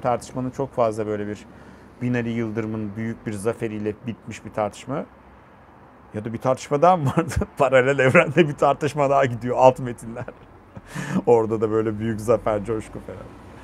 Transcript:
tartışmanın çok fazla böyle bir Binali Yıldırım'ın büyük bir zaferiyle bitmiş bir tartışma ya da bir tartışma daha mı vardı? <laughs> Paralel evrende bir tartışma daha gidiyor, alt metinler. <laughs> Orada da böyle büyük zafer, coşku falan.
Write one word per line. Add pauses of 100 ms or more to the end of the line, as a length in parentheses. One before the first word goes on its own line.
tartışmanın
çok
fazla
böyle
bir (560)
Binali
Yıldırım'ın
büyük
bir
zaferiyle (140)
bitmiş
bir
tartışma (1080)
ya
da
bir
tartışma
daha
mı
vardı?
<laughs>
Paralel
evrende
bir
tartışma
daha
gidiyor,
alt
metinler. (500)
<laughs>
Orada
da
böyle
büyük
zafer,
coşku
falan. (440)